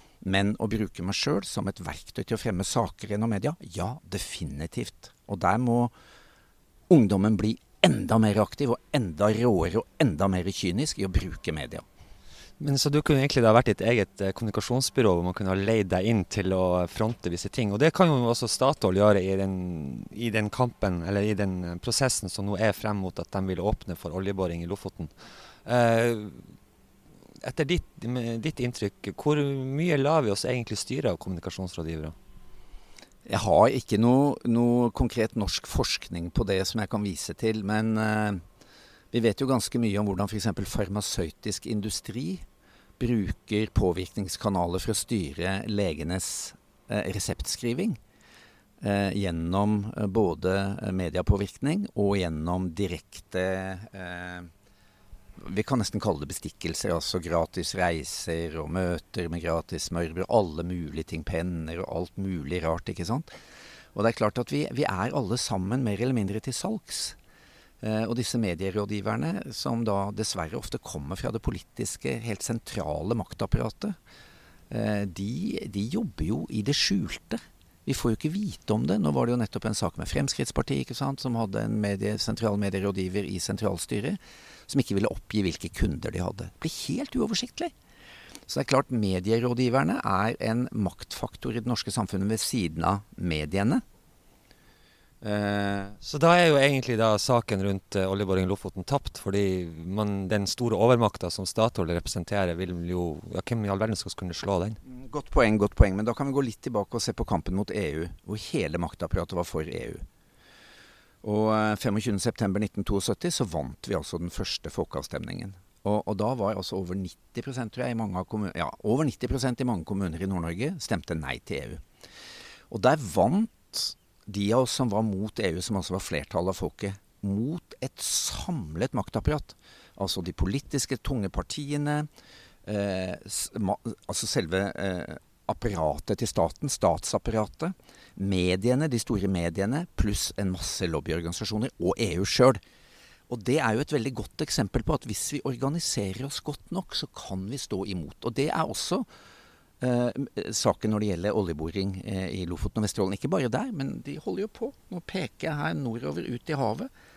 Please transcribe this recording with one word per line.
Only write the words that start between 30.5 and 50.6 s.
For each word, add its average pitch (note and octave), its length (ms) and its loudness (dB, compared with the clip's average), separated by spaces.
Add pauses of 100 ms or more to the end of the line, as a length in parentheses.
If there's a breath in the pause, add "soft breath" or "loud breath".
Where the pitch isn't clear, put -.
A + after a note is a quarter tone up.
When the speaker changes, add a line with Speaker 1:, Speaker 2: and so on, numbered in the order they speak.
Speaker 2:
styre C3 340 -2
av E2+ 60 -2
kommunikasjonsrådgivere? E2 960 -6 (1120 soft breath)
Speaker 1:
Jeg - 160 0
har G2+ 320 8
ikke A2+ 240 0
noe, C3 380 6 (100)
noe A#2+ 480 4
konkret A#2 400 0
norsk - 320 -2
forskning - 640 -4
på A2+ 160 0
det F#2+ 140 2 (100)
som A2 100 -2
jeg G#2 120 -4
kan G#2 100 0
vise G2 320 -4
til, A2 320 0
men, A2 320 2
eh, G#2+ 400 2 (720 loud breath)
vi A#2+ 100 0
vet A2+ 220 4
jo C3+ 80 0
ganske B2 320 2
mye G#2 160 2
om G#2 80 2
hvordan G2 240 0
for A2 80 -4
eksempel G2 320 -2
farmasøytisk G2 960 -4
industri A2 720 -4 (600 soft breath)
bruker G#2+ 720 0
påvirkningskanaler F#2 1080 0
for A2 140 -2
å - 60 0
styre F#2 680 -2
legenes, F2+ 840 -2 (340)
eh, G#2+ 240 -2
reseptskriving, B2+ 880 -2 (840 soft breath)
eh, G2+ 340 2
gjennom, G2 800 0
eh, G#2 80 -2
både, G2 800 2